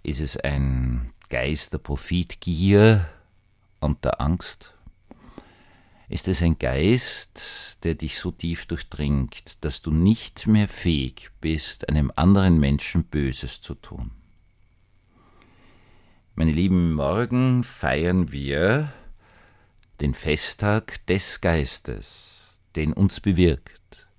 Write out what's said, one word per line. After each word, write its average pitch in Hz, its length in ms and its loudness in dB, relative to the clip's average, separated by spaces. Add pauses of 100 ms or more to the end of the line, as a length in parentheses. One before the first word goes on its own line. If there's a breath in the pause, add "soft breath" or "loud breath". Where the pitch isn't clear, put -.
Ist 71 200 -4
es 73 160 -4
ein 64 720 -2 (180)
Geist 65 440 -4
der - 60 -6
Profitgier 90 1300 2 (720 loud breath)
und - 260 -2
der - 160 -2
Angst? - 500 -4 (1400 loud breath)
Ist - 200 -6
es 87 160 0
ein 82 160 2
Geist, - 1200 -2
der 82 120 0
dich - 240 -8
so 90 100 -4
tief 85 380 -6
durchdringt, - 1000 -6
dass 73 160 -6
du - 80 -6
nicht 87 560 2
mehr 107 220 4
fähig 71 640 -4 (100)
bist, - 480 -4
einem 71 260 2
anderen 92 440 6
Menschen 71 460 2
Böses 67 540 -4
zu - 140 -14
tun? - 380 -14 (2250 soft breath)
Meine 80 160 4
Lieben, 87 420 2
morgen 120 680 2
feiern 85 680 0
wir 82 640 0 (1040 soft breath)
den 71 140 0
Festtag - 960 -2
des - 340 -4
Geistes, - 1200 -4 (140)
den 78 180 -2
uns - 260 0
bewirkt - 880 0 (120)